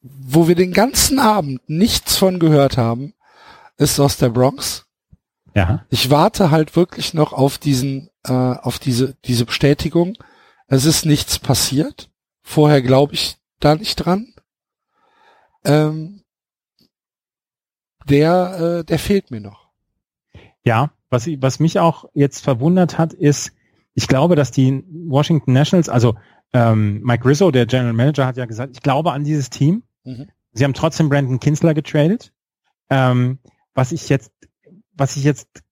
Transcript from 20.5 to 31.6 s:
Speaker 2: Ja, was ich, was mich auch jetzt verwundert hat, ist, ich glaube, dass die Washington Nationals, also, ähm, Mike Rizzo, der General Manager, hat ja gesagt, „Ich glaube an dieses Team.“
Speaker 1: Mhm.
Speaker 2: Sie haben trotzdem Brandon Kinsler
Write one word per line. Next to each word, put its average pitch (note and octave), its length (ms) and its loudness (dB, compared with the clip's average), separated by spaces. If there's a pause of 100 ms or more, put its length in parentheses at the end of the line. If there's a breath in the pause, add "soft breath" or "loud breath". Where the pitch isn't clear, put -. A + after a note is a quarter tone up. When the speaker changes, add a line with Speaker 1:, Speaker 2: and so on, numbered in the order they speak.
Speaker 2:
Ja, A#2+ 280 0 (180)
was B2 180 -2
ich, D3 140 -8
was C3 200 -2
mich E3 180 0
auch E3 340 0
jetzt C#3+ 300 -2
verwundert D#3+ 560 0
hat, E3 140 0
ist, - 400 -2 (420)
ich - 140 -4
glaube, D#3 280 2
dass C#3+ 140 0
die C3+ 340 0 (240)
Washington D3 440 0
Nationals, D3+ 360 2
also, A#2 280 2 (360 loud breath)
ähm, G#2+ 500 2
Mike B2 220 -2
Rizzo, D3+ 260 4
der B2 160 2
General B2 260 -2
Manager, C3+ 340 0
hat B2+ 100 -6
ja B2+ 100 -8
gesagt, A#2+ 280 -12
„Ich - 80 -20
glaube C#3+ 300 0
an C#3+ 120 -6
dieses D3 260 -4
Team.“ E3+ 320 0 (220)
Speaker 1:
Mhm. B2+ 240 -16 (240)
Speaker 2:
Sie A#2+ 120 -2
haben C3+ 100 -2
trotzdem D#3+ 340 -2
Brandon C3+ 320 -2
Kinsler D3+ 340 0